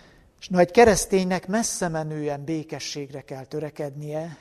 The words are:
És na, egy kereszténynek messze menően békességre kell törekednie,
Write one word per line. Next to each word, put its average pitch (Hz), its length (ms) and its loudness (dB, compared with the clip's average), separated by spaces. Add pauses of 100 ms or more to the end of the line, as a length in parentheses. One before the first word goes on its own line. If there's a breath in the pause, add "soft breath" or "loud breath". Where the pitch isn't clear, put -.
(400 loud breath)
És - 80 -18
na, 180 120 2
egy 175 120 6
kereszténynek 190 760 4
messze 202 400 -2
menően 156 560 -4
békességre 147 800 -8
kell 131 240 -14
törekednie, 151 960 -8